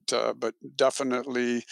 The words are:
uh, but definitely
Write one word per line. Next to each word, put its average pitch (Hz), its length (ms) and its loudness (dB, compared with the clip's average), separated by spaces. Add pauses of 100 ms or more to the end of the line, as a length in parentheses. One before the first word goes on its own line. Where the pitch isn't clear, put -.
(120)
uh, 117 220 2
but 117 220 -4 (200)
definitely 127 960 0